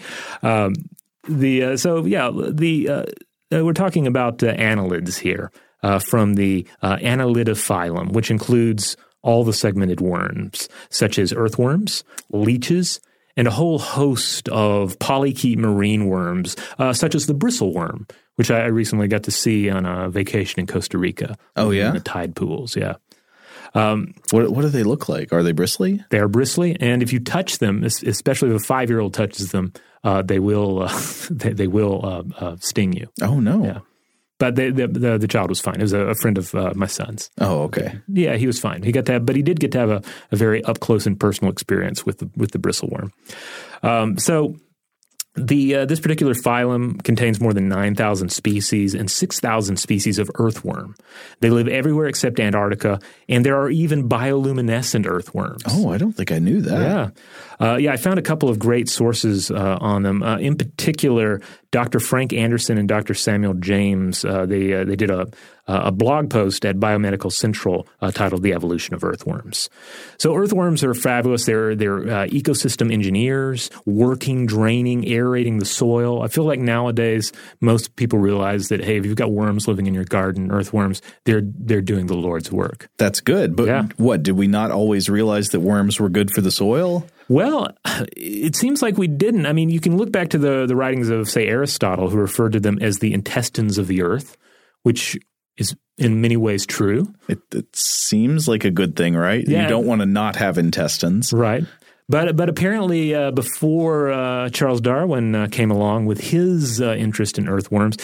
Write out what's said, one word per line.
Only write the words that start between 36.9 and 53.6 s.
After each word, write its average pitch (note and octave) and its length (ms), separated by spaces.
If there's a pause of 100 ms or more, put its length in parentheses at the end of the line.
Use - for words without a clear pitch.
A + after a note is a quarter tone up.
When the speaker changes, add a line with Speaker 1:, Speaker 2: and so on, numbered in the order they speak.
Speaker 2:
Oh, F#2 260
okay. G2+ 340 (100)
Speaker 1:
Yeah, F3 280
he A#2 100
was A#2+ 120
fine. F#2+ 240
He A2 80
got B2 140
to B2+ 80
have, A#2+ 140
but C3+ 100
he C#3+ 60
did D#3+ 180
get C#3+ 120
to B2+ 60
have A#2 120
a, G#2 120 (300)
a G#2 40
very A2 280
up A2+ 160
close A2 260
and G2+ 140
personal G2 320
experience F#2+ 540
with - 140
the, F#2 180
with A2 140
the - 60
bristleworm. F#2+ 520 (720)
Um, A2 340
so D3+ 400 (800)
the, C3+ 400
uh, C#3 100
this D#3 160
particular D#3 320
phylum B2 720
contains A2+ 340
more A2+ 140
than G2 160
nine G2+ 260
thousand G2 360
species G2+ 640
and G2 160
six - 300
thousand A2 360
species G#2 420
of G#2 180
earthworm. G#2+ 600 (440)
They A2+ 100
live A#2 180
everywhere D3 380
except B2 340
Antarctica, G#2 580 (300)
and B2 160
there C#3 160